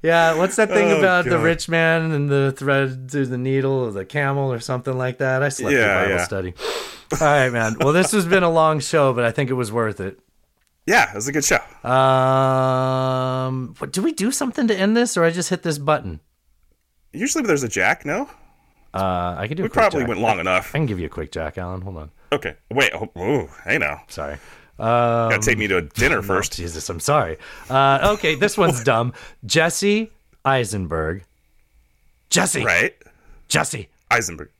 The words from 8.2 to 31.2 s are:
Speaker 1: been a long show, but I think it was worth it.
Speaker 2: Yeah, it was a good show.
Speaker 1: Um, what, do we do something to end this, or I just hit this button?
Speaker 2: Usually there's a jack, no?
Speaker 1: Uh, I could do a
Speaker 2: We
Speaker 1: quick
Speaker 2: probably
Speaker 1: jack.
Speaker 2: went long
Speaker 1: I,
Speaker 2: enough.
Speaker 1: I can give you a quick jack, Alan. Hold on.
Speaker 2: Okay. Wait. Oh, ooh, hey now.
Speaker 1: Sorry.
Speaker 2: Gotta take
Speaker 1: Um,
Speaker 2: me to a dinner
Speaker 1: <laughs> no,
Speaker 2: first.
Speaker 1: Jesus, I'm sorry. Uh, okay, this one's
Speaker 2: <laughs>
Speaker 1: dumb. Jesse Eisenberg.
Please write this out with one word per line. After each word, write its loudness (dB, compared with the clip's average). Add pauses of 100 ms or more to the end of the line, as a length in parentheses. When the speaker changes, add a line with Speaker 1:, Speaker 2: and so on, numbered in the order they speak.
Speaker 1:
been 4
a 4
long 2
show, 2
but 0
I 2
think -2
it 0
was -2
worth -2
it. -8 (680)
Speaker 2:
Yeah, 4
it -14
was -6
a -4
good 0
show. 2 (280)
Speaker 1:
Um, 2
what, -8
do -4
we 0
do -2
something -2
to 2
end 2
this, 2
or 4
I 6
just -2
hit -2
this -2
button? -2 (920)
Speaker 2:
Usually -2
there's 2
a -4
jack, 0
no? -4 (680)
Speaker 1:
Uh, -2
I -6
could -6
do -4
a -4
Speaker 2:
We -6
Speaker 1:
quick -12
Speaker 2:
probably 2
Speaker 1:
jack. -2
Speaker 2:
went -2
long 2
Speaker 1:
I, -4
Speaker 2:
enough. 0
Speaker 1:
I -4
can 0
give -4
you -4
a -8
quick -10
jack, -8
Alan. -8
Hold -12
on. -14 (200)
Speaker 2:
Okay. -6 (160)
Wait. 2
Oh, -8 (120)
ooh, -2 (140)
hey -2
now. -4
Speaker 1:
Sorry. -10 (400)
Speaker 2:
Gotta 0
take 0
Speaker 1:
Um, -6
Speaker 2:
me -2
to 0
a 0
dinner -2
Speaker 1:
<laughs> -2
no, -2
Speaker 2:
first. -2
Speaker 1:
Jesus, -10
I'm -8
sorry. 0 (320)
Uh, 4
okay, -2
this 0
one's 2
Speaker 2:
<laughs> -
Speaker 1:
dumb. 2 (320)
Jesse 0 (320)
Eisenberg. -2 (1080)